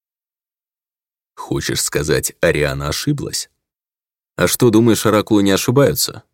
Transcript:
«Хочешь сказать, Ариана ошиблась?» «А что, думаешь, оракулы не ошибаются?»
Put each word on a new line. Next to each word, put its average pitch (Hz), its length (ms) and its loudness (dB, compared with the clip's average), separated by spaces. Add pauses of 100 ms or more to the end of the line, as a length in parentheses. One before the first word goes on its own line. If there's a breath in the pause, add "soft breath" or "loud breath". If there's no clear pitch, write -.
(1400)
«Хочешь - 460 -6
сказать, 73 580 -2
Ариана 73 480 0
ошиблась?» - 640 -6 (840)
«А 87 120 0
что, 123 220 2
думаешь, 110 360 4
оракулы 104 360 2
не 98 100 2
ошибаются?» - 800 0